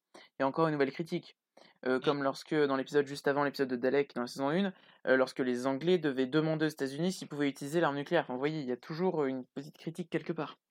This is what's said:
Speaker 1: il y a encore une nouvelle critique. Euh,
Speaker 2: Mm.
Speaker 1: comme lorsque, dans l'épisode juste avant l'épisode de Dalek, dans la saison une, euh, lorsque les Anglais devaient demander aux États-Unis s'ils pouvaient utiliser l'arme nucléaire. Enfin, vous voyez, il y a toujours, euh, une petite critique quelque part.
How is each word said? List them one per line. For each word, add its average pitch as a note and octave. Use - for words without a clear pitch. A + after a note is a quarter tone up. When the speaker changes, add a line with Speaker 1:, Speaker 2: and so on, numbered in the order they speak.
Speaker 1:
il -
y -
a C3+
encore D#3+
une D#3
nouvelle C#3
critique. -
Euh, B2+
Speaker 2:
Mm. -
Speaker 1:
comme C#3+
lorsque, C#3
dans C#3
l'épisode C#3
juste C#3+
avant C#3+
l'épisode C#3
de B2+
Dalek, C3
dans B2
la B2
saison C#3
une, F#3+
euh, C3
lorsque C3
les B2
Anglais D#3
devaient C3+
demander D#3
aux D#3
États-Unis D3
s'ils C#3+
pouvaient C#3+
utiliser D3
l'arme C#3+
nucléaire. C#3+
Enfin, B2+
vous B2+
voyez, D#3
il C3
y B2
a B2
toujours, E3
euh, C3+
une C3
petite C#3+
critique E3
quelque D#3
part. D3+